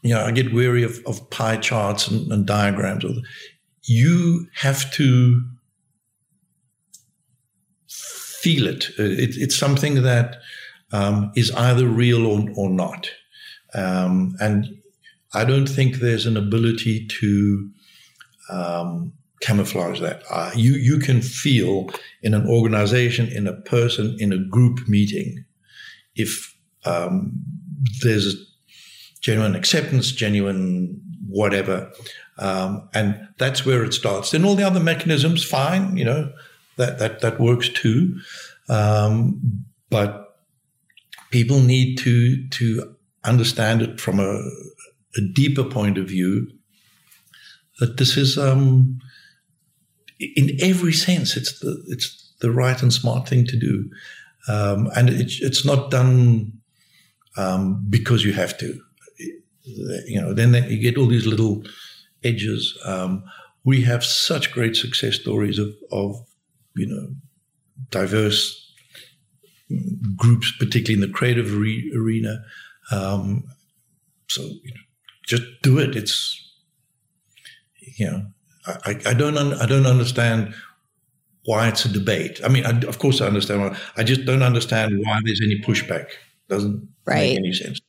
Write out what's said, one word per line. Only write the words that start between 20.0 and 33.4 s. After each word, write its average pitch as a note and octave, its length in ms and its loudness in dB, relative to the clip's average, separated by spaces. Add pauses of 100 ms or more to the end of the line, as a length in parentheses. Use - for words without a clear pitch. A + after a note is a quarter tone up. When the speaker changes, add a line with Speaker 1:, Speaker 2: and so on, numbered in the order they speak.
Speaker 1:
Uh, E2+ 260 -4
you, A#2+ 180 4
you C3+ 260 2
can B2 220 2
feel G2 680 0 (320)
in G#2+ 120 0
an G#2 140 2
organization, A2+ 800 2
in G#2 200 -4
a F2+ 60 -4
person, A2+ 680 0
in G2+ 140 0
a F#2 40 0
group A#2+ 500 2
meeting, G2+ 580 0 (680)
if, - 400 -8 (300)
um, F2 480 -4 (680)
there's G#2 320 0
a - 40 -10 (840)
genuine G#2+ 340 0
acceptance, - 560 0
genuine F#2+ 880 -2 (260)
whatever. G2 640 -2 (460)
Um, F#2+ 560 -4
and G#2 340 -2 (100)
that's C3 280 -2